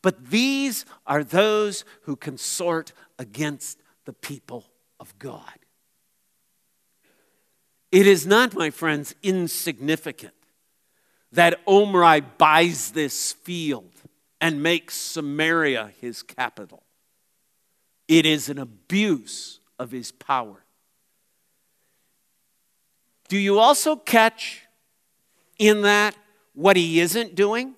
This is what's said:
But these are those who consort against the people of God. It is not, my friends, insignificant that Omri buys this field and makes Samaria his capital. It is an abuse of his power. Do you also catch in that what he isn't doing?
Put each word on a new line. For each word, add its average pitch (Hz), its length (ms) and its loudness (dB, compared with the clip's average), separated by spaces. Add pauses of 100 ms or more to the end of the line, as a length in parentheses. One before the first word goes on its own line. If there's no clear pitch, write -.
But 131 280 -4
these 269 540 -2 (220)
are 147 180 -2
those 208 600 -2 (180)
who 143 140 -10
consort 160 760 -8 (260)
against 131 640 -10 (240)
the 127 80 -18
people 123 540 -16 (320)
of - 200 -20
God. - 400 -18 (2250)
It 190 160 6
is 175 200 4
not, 214 280 2
my 165 160 -4
friends, 147 520 -6
insignificant 156 1120 -6 (1000)
that 170 340 2
Omri 190 540 6
buys 156 680 2
this - 420 -6
field 156 600 -10 (480)
and 156 220 -2
makes 165 320 -4
Samaria 147 1040 -4
his 120 220 -14
capital. 110 600 -12 (1300)
It 160 180 6
is 151 220 -2
an 143 100 -10
abuse 139 1000 -6 (200)
of 123 100 -10
his 123 220 -14
power. 117 500 -6 (2750)
Do 196 100 -2
you 202 200 2
also 285 380 4
catch - 720 0 (920)
in 214 240 4
that 208 320 2 (380)
what 185 240 4
he 165 240 2
isn't 185 340 -2
doing? 226 420 -2